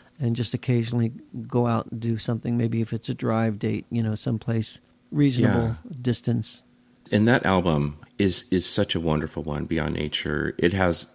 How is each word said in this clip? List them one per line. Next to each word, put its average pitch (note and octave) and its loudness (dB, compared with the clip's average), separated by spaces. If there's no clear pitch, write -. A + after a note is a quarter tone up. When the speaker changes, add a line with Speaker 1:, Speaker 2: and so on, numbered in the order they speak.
Speaker 1:
and A#2 0
just A#2 -2
occasionally A#2+ 0
go A#2+ 2
out A2+ 0
and A#2 -8
do A#2 -2
something, A#2 -2
maybe A#2 0
if A2 -4
it's A2+ -6
a B2 -4
drive A2+ 0
date, A2 -2
you A#2 0
know, A2 0
someplace A2+ -2
reasonable A#2 4
Speaker 2:
Yeah. D#3 -14
Speaker 1:
distance. A#2+ -2
Speaker 2:
And G#2+ 6
that B2 4
album D#2+ 2
is, G2 0
is F#2 2
such - 0
a F2 -2
wonderful D#2 -2
one, D2 -4
Beyond D2+ -2
Nature. D2+ -4
It F2 4
has G2 0